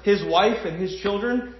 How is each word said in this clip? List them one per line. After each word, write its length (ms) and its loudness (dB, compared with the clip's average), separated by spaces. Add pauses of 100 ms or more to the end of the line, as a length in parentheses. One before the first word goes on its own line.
his 200 2
wife 420 2
and 140 -6
his 220 -6
children. 580 -2